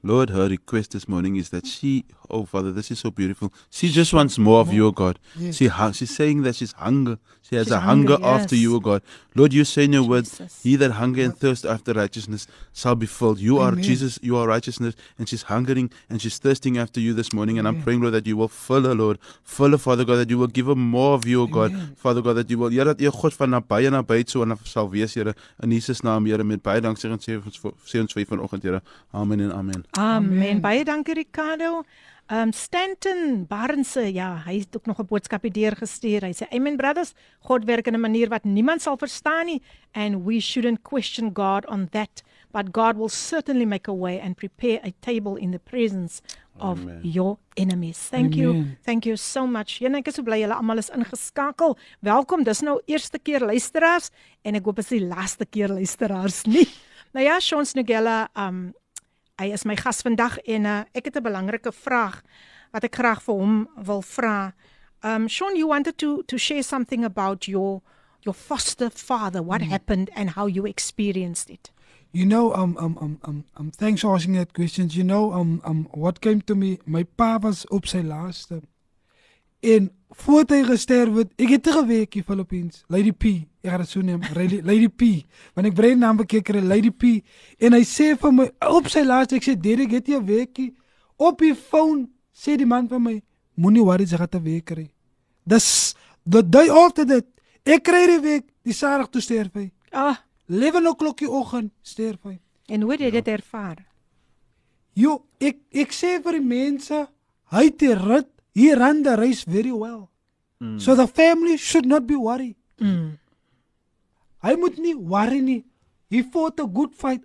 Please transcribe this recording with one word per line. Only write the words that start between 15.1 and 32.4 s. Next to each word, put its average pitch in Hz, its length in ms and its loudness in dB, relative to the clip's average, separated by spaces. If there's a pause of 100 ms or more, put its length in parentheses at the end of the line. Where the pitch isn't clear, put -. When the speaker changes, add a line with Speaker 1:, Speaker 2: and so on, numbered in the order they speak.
Speaker 1:
and 117 100 -8
she's 113 160 -8
hungering 127 460 -2 (180)
and 113 120 -6
she's 113 180 -8
thirsting 135 400 0
after 117 220 -4
you 113 140 0
this 113 180 -4
morning. 110 260 -2
And 107 80 -2
I'm 110 80 0
Speaker 2:
Amen. 160 100 -6
Speaker 1:
praying, 120 180 2
Lord, 117 120 0
that 107 120 0
you 107 100 -2
will 110 120 0
fill - 360 0
her, 127 100 2
Lord. 107 240 2 (260)
Fill 143 260 2
her, 143 80 6
Father 123 260 0
God, 120 140 4
that 117 120 0
you 123 80 2
will 123 140 0
give 127 140 -2
her 139 100 2
more 127 380 2
of 120 120 -2
you, 123 160 4
oh 120 60 2
God. 110 240 2
Speaker 2:
Amen. 156 240 -10
Speaker 1:
Father 120 260 0
God, 117 140 2
that 117 140 -2
you 120 80 -2
will, 120 120 0
Here 131 140 2
dat 143 160 0
U 143 100 2
God 151 240 -2
van 135 160 -2
nabye 120 360 0
en 135 60 2
nabye 120 360 0
sou 127 140 -2
aan 113 80 0
haar 107 140 -6
sal 107 260 -4
wees, 104 240 -4
Here. 107 200 -4 (280)
In 117 100 -2
Jesus 117 300 -2
naam, 110 240 0
Here, 107 180 0
met 107 180 -4
baie 107 180 0
danksegging 110 400 -6
sê 110 240 -10
ons 104 140 -16
vir, 101 140 -10 (120)
sê - 160 -4
ons 110 120 -4
vir 104 100 -4
U 98 40 -4
vanoggend, - 360 -8
Here. 92 200 -4 (300)
Amen 104 280 -2
en 101 120 -2
amen. 95 320 -8 (120)
Speaker 3:
Amen. 208 360 0
Speaker 2:
Amen. 196 280 0
Speaker 3:
Baie 220 240 -2
dankie, 302 300 -4
Ricardo. 320 680 -6 (460)
Ehm, 226 240 -2